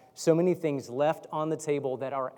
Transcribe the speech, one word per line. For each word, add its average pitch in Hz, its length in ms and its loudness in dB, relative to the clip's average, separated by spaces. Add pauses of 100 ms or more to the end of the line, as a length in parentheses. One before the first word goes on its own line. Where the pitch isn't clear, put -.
(140)
so 165 220 4
many 175 180 4
things 143 360 -4
left 147 420 0
on 156 180 -2
the 156 80 -2
table 139 400 -2
that 131 160 -6
are 131 240 -4